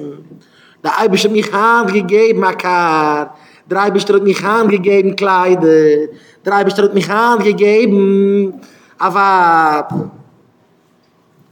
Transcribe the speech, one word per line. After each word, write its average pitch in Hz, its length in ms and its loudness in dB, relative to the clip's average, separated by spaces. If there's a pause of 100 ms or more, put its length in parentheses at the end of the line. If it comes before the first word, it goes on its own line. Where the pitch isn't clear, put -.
(840)
דער 151 140 -4
אייבערשטער 208 340 0
האט - 20 -2
מיך 208 220 -2
אנגעגעבן 208 880 0
א 185 80 0
קאר. 160 720 -2 (440)
דער 185 120 -4
אייבערשטער 202 360 0
האט 196 80 2
מיך 190 220 -2
אנגעגעבן 202 680 0
קליידער. 160 920 2 (380)
דער 190 100 -2
אייבערשטער 202 320 0
האט 202 80 -2
מיך 175 160 -2
אנגעגעבן 208 840 2 (1040)
א 185 80 -2
ווייב. 170 760 2 (1700)